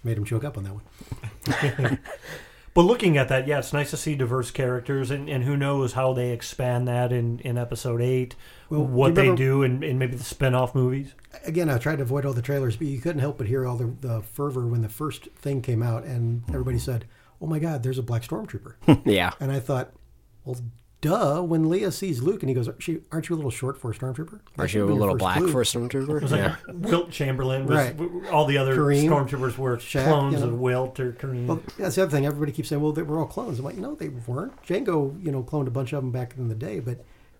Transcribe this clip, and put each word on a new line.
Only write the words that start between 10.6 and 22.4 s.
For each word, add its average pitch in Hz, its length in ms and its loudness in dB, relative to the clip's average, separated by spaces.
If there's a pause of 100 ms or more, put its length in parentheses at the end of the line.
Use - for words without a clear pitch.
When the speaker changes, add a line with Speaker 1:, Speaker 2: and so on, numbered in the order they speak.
Speaker 2:
movies. 135 400 0 (300)
Speaker 1:
Again, 165 260 0
I 131 80 2
tried 151 200 -2
to 139 40 -2
avoid 135 240 -2
all 135 60 -2
the 120 100 -2
trailers, 131 340 0
but 156 120 -6
you 139 100 -4
couldn't 156 220 -2
help 143 180 -2
but 120 80 -4
hear 131 180 0
all 123 120 -2
the, 117 240 -2
the 117 220 -4
fervor 127 440 -4
when 117 160 0
the 110 60 -2
first - 380 -8 (100)
thing 139 260 -4
came 117 220 0
out, 117 180 -2
and 120 460 -2
everybody 127 300 -2
Speaker 3:
Mm-hmm. 117 60 -4
Speaker 1:
said, 123 200 -4 (360)
"Oh 156 60 -8
my 156 140 -2
God, 151 240 -2
there's 127 140 -2
a 127 40 -4
black 117 200 -2
stormtrooper." - 520 -10 (140)
Speaker 4:
<laughs> - 180 10
Yeah. 90 320 6
Speaker 1:
And 135 140 -4
I 139 80 0
thought, 127 320 -4 (520)
"Well, 127 120 -8 (440)
duh." 160 420 2
When 160 240 4
Leia 185 260 2
sees 156 300 -2
Luke, 190 200 2